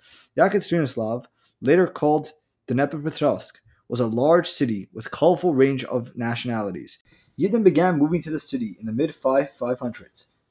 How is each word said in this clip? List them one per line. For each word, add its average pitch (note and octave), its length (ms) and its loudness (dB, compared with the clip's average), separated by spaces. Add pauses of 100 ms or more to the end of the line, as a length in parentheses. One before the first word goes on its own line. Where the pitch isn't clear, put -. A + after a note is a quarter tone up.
(380)
Yekaterinoslav, D3 880 0 (360)
later E3+ 260 4
called D3+ 460 0 (340)
Dnepropetrovsk, C#3+ 880 -2 (340)
was A#2+ 140 -2
a A#2+ 40 0
large C#3+ 420 2
city A2 460 -2
with - 160 -12
colorful E3+ 460 2
range C3+ 300 2
of B2 300 -6
nationalities. A2+ 840 -6 (400)
Yidden G#3+ 240 2
began F3 340 4
moving D#3 240 2
to D#3 80 -10
the D3+ 100 -4
city A#2+ 400 -6
in G#2+ 60 -10
the A2 80 -6
mid D#3 220 -2
five, C#3 360 0
five B2 280 -6
hundreds, - 480 -12 (240)